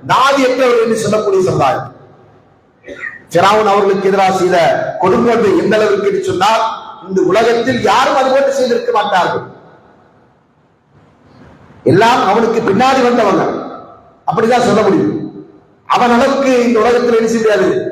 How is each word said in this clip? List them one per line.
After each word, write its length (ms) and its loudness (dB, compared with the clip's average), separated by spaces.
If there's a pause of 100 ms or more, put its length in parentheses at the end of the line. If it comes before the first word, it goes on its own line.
நாதியற்றவர்கள் 760 2
என்று 140 0
சொல்லக்கூடிய 460 0
சமுதாயம். 480 -2 (1400)
ஃபிரௌன் 400 2
அவர்களுக்கு 380 0
எதிராக 300 2
செய்த 200 0 (420)
கொடுங்கோன்மை 580 2
எந்த 180 0
அளவுக்கு 320 0
என்று 160 -2
சொன்னால், 400 0 (440)
இந்த 140 -2
உலகத்தில் 600 0
யாரும் 340 0
அது 160 0
போன்று 220 0
செய்திருக்க 380 -2
மாட்டார்கள். 540 -2 (2500)
எல்லாம் 440 2
அவனுக்கு 340 0
பின்னாடி 420 0
வந்தவங்க, 400 0 (840)
அப்படிதான் 400 0
சொல்ல 140 2
முடியும். 320 0 (760)
அவன் 240 0
அளவுக்கு 540 2
இந்த 140 2
உலகத்தில் 380 2
என்ன 120 0
செய்ய 140 -2
முடியாது. 280 0 (200)